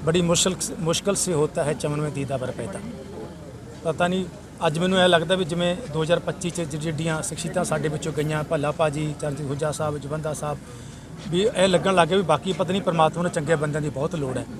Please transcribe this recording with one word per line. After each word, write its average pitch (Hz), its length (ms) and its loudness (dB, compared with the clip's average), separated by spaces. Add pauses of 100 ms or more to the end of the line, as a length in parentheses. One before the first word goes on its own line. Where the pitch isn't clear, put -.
ਬੜੀ 160 160 4
ਮੁਸ਼ਕਿਲ, 170 360 2 (220)
ਮੁਸ਼ਕਿਲ 170 360 0
ਸੇ - 180 0
ਹੋਤਾ 147 320 2
ਹੈ 151 80 2
ਚਮਨ 147 280 -2
ਮੇਂ 151 100 -2
ਦੀਦਾ 135 260 -4
ਬਰ 123 140 -4
ਪੈਦਾ।" 98 300 -8 (1040)
ਪਤਾ 165 240 2
ਨਹੀਂ, 185 160 0 (420)
ਅੱਜ 160 120 2
ਮੈਨੂੰ 185 220 4
ਇਹ 180 80 8
ਲੱਗਦਾ 170 260 6
ਵੀ 185 100 2
ਜਿਵੇਂ 175 320 0 (160)
ਦੋ 160 100 0
ਹਜ਼ਾਰ 170 160 4
ਪੱਚੀ 170 320 -4
'ਚ 170 100 -6
ਜਿ-, 156 180 -4
ਜਿਹੜੀਆਂ 156 440 -2
ਸ਼ਖਸੀਅਤਾਂ 170 420 -2
ਸਾਡੇ 156 240 0
ਵਿੱਚੋਂ 156 240 -4
ਗਈਆਂ, 151 320 0
ਭੱਲਾ 147 260 0
ਭਾਜੀ, 151 500 0
ਚਰਨਜੀਤ 147 260 -4
ਹੁਜਾ 143 260 -2
ਸਾਹਿਬ, 151 260 -2
ਜਵੰਦਾ 151 360 -4
ਸਾਹਿਬ, 147 240 -4 (680)
ਵੀ 170 140 2
ਇਹ 190 260 4
ਲੱਗਣ 180 260 4
ਲੱਗ 170 140 8
ਗਿਆ 180 80 4
ਵੀ 202 60 4
ਬਾਕੀ 160 300 2
ਪਤਾ 175 200 0
ਨਹੀਂ 196 100 0
ਪਰਮਾਤਮਾ 160 400 4
ਨੂੰ 175 80 0
ਚੰਗੇ 160 260 2
ਬੰਦਿਆਂ 151 260 0
ਦੀ 147 60 0
ਬਹੁਤ 135 260 -2
ਲੋੜ 131 240 -2
ਹੈ। 113 80 -6 (140)